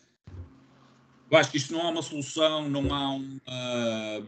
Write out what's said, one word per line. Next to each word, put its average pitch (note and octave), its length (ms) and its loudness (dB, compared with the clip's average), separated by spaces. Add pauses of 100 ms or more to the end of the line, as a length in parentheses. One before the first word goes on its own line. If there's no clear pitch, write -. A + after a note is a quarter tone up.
(1300)
eu D#3 60 10
acho C#3+ 120 6
que D3+ 80 0
isto C#3 160 -2
não E3 80 0
há E3+ 80 0
uma E3 140 0
solução, D#3 680 0
não C#3 240 0
há C#3 160 -2
uma B2 1200 -2